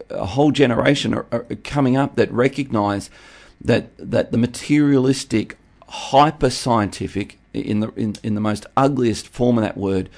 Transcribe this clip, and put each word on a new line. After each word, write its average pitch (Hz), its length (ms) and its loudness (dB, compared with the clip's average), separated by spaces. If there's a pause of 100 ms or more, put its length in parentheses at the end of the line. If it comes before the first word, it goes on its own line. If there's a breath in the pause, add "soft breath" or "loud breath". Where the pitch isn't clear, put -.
a - 160 -6
whole 135 260 2
generation 135 640 2
are, 113 180 -4
are 117 120 -4 (200)
coming 135 340 0
up 139 180 0
that 107 160 2
recognise 107 800 -2 (500 loud breath)
that, - 380 -2
that - 340 -2
the 127 60 0
materialistic, 131 1200 0 (320)
hyper-scientific, 120 1500 0 (160)
in 107 280 -2
the, 110 140 -4
in, 107 280 -4
in 107 120 -2
the 104 60 -2
most 107 240 -4 (120)
ugliest 127 500 0
form 123 300 0
of 110 80 2
that - 100 -4
word, 95 420 -2